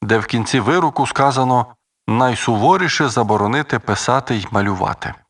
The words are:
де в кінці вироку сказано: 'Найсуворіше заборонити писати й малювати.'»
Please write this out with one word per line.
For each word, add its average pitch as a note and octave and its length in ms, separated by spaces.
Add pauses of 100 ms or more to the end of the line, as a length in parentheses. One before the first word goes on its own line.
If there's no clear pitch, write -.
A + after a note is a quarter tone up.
де A2 160
в G2 60
кінці A#2+ 340
вироку C#3+ 480
сказано: C3 580 (420)
'Найсуворіше B2+ 1000
заборонити A2+ 720
писати B2 560
й F#2+ 160
малювати.'» G2 640 (160)